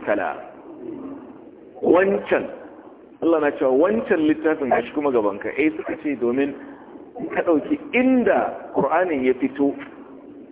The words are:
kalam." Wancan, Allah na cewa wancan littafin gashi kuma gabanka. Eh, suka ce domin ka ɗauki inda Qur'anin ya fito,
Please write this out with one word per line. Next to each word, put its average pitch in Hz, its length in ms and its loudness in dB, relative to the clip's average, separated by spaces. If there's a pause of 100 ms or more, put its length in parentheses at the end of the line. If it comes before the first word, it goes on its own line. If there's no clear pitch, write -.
kalam." 95 320 -2 (1500)
Wancan, 185 600 4 (800)
Allah 160 180 4
na 147 120 2
cewa 139 200 2
wancan 175 560 4
littafin 151 420 0
gashi 120 240 0
kuma 147 180 0
gabanka. 104 360 0 (100)
Eh, 156 200 2
suka - 260 -6
ce 143 160 -2
domin 131 340 0 (800)
ka - 100 -2
ɗauki - 380 0 (140)
inda 233 800 2
Qur'anin 156 500 0
ya 127 100 4
fito, 139 400 0 (800)